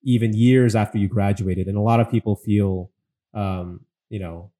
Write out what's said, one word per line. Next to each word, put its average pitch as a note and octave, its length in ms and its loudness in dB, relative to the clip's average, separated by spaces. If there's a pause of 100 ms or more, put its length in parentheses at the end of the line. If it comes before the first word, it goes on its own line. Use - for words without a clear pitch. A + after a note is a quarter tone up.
even A#2 300 2
years A#2+ 440 4
after G#2+ 200 0
you G2 120 0
graduated. G2 580 -2
And G2 100 -6
a G#2 40 -2
lot A#2 180 2
of A2+ 100 2
people G#2+ 280 -2
feel, G2 520 -2 (440)
um, F#2 480 -8 (280)
you G#2+ 100 -10
know F2 400 -12